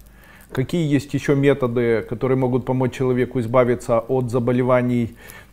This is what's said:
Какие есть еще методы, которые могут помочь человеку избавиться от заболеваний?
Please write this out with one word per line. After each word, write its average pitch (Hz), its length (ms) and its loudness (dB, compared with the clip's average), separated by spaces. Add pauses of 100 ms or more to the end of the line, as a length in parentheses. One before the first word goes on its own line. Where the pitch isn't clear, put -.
(520)
Какие 156 360 -2
есть 143 240 -2
еще 143 220 0
методы, 123 720 2
которые 131 300 0
могут 127 260 0
помочь 127 280 0
человеку 127 480 0
избавиться 120 580 2
от 127 320 -2
заболеваний? 123 840 0 (360)